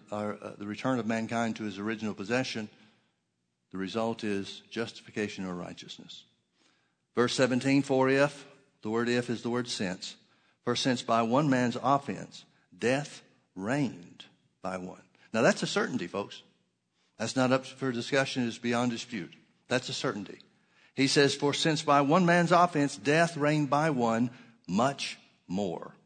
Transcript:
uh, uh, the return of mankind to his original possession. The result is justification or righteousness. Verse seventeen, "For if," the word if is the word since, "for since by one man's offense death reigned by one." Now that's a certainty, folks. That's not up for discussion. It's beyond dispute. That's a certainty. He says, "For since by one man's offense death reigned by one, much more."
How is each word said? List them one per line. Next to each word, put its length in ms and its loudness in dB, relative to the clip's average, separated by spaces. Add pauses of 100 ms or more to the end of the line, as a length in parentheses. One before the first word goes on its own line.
(120)
uh, 40 -6
uh, 400 -6
the 120 -10
return 320 -2
of 80 -4
mankind 480 -2
to 80 -8
his 160 -8
original 340 -4
possession. 560 -4 (1000)
The 80 -8
result 440 -4
is 460 -6
justification 760 -6
or 100 -6
righteousness. 720 -14 (880)
Verse 180 2
seventeen, 480 2
"For 260 2
if," 380 2 (380)
the 80 -6
word 180 0
if 220 0
is 100 -4
the 80 -4
word 180 -2
since, 480 -6 (480)
"for 120 -2
since 260 0
by 220 2
one 260 2
man's 320 2
offense 640 -2 (320)
death 460 -2 (320)
reigned 720 -4 (360)
by 160 -6
one." 240 -12 (320)
Now 80 2
that's 220 4
a 40 -2
certainty, 380 -2
folks. 380 -8 (760)
That's 180 -4
not 160 4
up 140 2
for 260 -6
discussion. 560 0
It's 120 -6
beyond 320 0
dispute. 420 -8 (360)
That's 200 -2
a 40 -8
certainty. 480 -6 (520)
He 120 2
says, 300 4
"For 180 0
since 300 0
by 180 6
one 240 6
man's 260 6
offense 460 4
death 400 2
reigned 320 2
by 220 4
one, 400 2 (360)
much 520 0 (260)
more." 480 -6 (120)